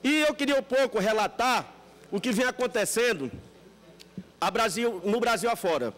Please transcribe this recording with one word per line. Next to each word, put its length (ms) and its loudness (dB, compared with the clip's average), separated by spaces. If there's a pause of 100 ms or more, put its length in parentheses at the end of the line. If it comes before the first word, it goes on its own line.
E 180 2
eu 120 2
queria 240 0
um 60 0
pouco 360 2
relatar 720 0 (400)
o 80 -2
que 120 -2
vem 140 2
acontecendo 840 0 (1080)
a 80 0
Brasil, 560 0
no 140 2
Brasil 300 0
afora. 480 0